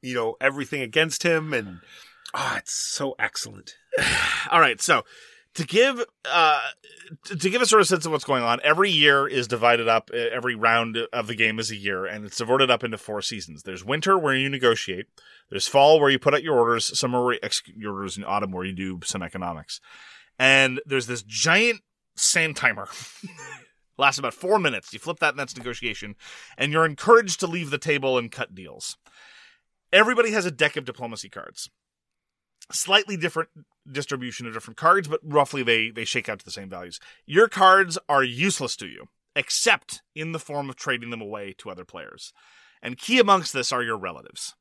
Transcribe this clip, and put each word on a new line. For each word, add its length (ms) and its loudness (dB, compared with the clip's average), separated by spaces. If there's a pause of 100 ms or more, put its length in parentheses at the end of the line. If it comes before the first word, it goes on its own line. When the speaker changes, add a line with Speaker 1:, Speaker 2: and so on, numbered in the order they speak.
Speaker 1:
you 120 -8
know, 280 -2
everything 400 -2
against 420 -2
him 300 0
and, 260 -4 (540)
ah, 240 -4
it's 160 -8
so 440 -6
excellent. 580 -8 (220)
Speaker 2:
<sighs> 540 -2
All 80 6
right, 220 2
so 220 2 (520)
to 100 -4
give, 380 2 (220)
uh, 340 4 (680)
t-, 120 -10
to 120 0
give 120 0
a 40 4
sort 160 6
of 60 6
sense 180 0
of 60 -4
what's 140 -2
going 180 2
on, 200 2
every 260 4
year 380 6
is 200 -2
divided 400 4
up, 260 2
uh, 40 -4
every 380 -2
round 420 2 (160)
of 140 -4
the 80 -8
game 240 0
is 120 -4
a 40 -10
year, 300 -6
and 200 -10
it's 120 -12
divided 340 2
up 120 0
into 140 -6
four 240 -8
seasons. 420 -10
There's 220 -12
winter, 320 0
where 180 0
you 140 -2
negotiate. 560 0 (460)
There's 160 -4
fall, 320 8
where 100 6
you 80 4
put 160 2
out 80 2
your 160 0
orders. 400 2
Summer, 260 0
where 100 0
you 100 -6
execute 340 -8
your 160 -8
orders. 240 -8
In 60 -10
autumn, 280 -4
where 140 -6
you 80 -8
do 300 -8
some 180 -6
economics. 580 -10 (600)
And 480 4
there's 180 -2
this 160 -6
giant 600 0 (340)
sand 400 0
timer. 320 -2 (560)
<laughs> 540 -20
Lasts 200 2
about 160 -4
four 240 2
minutes. 340 -2
You 60 -16
flip 220 -10
that, 120 2
and 80 -10
that's 160 -8
negotiation. 600 -10 (420)
And 140 -2
you're 140 2
encouraged 560 4
to 60 -2
leave 220 -6
the 80 -4
table 400 0
and 140 -4
cut 240 -10
deals. 420 -14 (960)
Everybody 400 4
has 160 0
a 40 -4
deck 240 0
of 100 -8
diplomacy 440 -12
cards. 400 -16 (1000)
Slightly 460 0
different 320 -4 (420)
distribution 560 -8
of 60 -12
different 240 -12
cards, 300 4
but 160 -4
roughly 380 0
they, 300 2
they 140 -10
shake 240 -4
out 100 -8
to 60 -20
the 60 -20
same 180 -14
values. 300 -14 (280)
Your 200 4
cards 520 6 (100)
are 140 4
useless 540 -2
to 100 -12
you, 220 -18 (260)
except 640 -2 (140)
in 160 -8
the 80 -6
form 300 -8
of 60 -14
trading 360 -6
them 100 -10
away 380 -12
to 100 -14
other 160 -14
players. 480 -18 (480)
And 160 -12
key 220 2
amongst 340 4
this 180 -2
are 120 -2
your 140 -4
relatives. 640 -12